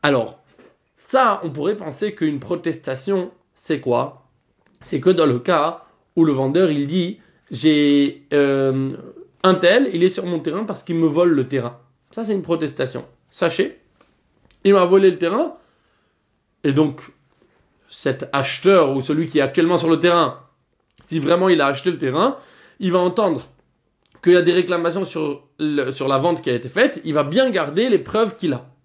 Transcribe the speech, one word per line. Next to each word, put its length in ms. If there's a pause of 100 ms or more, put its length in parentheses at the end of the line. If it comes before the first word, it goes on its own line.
Alors, 360 (580)
ça, 460
on 60
pourrait 280
penser 360
qu'une 260
protestation, 920 (240)
c'est 240
quoi ? 480 (540)
C'est 180
que 100
dans 160
le 140
cas 460 (300)
où 100
le 80
vendeur, 360
il 160
dit, « 340 (320)
J'ai, 800
euh, 560 (540)
un 120
tel, 380
il 100
est 60
sur 160
mon 140
terrain 240
parce 200
qu'il 120
me 120
vole 240
le 160
terrain. » 320 (320)
Ça, 120
c'est 100
une 80
protestation. « 640 (260)
Sachez, 480 (840)
il 100
m'a 120
volé 260
le 60
terrain. » 380 (1080)
Et 100
donc, 280 (880)
cet 440
acheteur 640
ou 60
celui 260
qui 120
est 20
actuellement 360
sur 120
le 100
terrain, 400 (600)
si 200
vraiment 300
il 120
a 60
acheté 240
le 60
terrain, 400 (420)
il 120
va 80
entendre 480 (760)
qu'il 100
y 40
a 40
des 120
réclamations 520
sur 380 (160)
le, 320
sur 160
la 100
vente 240
qui 80
a 40
été 160
faite, 360
il 80
va 100
bien 280
garder 380
les 100
preuves 380
qu'il 160
a. 120 (200)